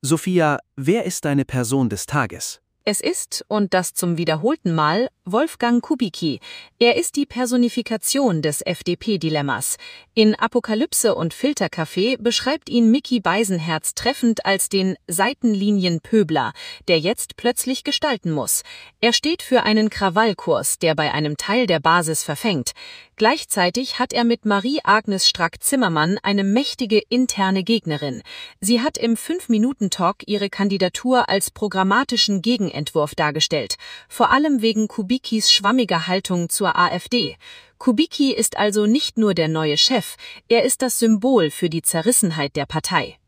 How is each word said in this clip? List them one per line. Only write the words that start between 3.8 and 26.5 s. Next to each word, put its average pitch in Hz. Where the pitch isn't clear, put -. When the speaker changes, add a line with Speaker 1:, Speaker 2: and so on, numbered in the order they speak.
Speaker 2:
zum 175
wiederholten 165
Mal, 160
Wolfgang 240
Kubicki. 175
Er 240
ist -
die 285
Personifikation 240
des 147
F-D-P-Dilemmas. 156
In 214
Apokalypse 226
und 165
Filterkaffee 208
beschreibt 240
ihn 233
Micky 247
Beisenherz 175
treffend 233
als 196
den 190
Seitenlinienpöbler, 190
der 170
jetzt 180
plötzlich 254
gestalten 285
muss. -
Er 233
steht 311
für -
einen 214
Krawallkurs, 196
der 160
bei 147
einem 151
Teil 233
der 165
Basis 160
verfängt. 156
Gleichzeitig 220
hat 240
er 240
mit 233
Marie-Agnes 208
Strack-Zimmermann 175
eine 202
mächtige 220